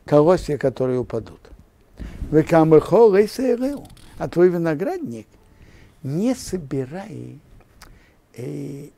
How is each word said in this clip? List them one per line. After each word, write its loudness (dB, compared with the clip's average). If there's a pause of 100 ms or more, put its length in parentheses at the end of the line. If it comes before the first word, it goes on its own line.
колосья, 4
которые 0
упадут. -8 (920)
«Векамыхо 4
лейсейрeu», 0 (320)
а -6
твой 4
виноградник, -4 (760)
не -4
собирай, -10 (960)
э, -12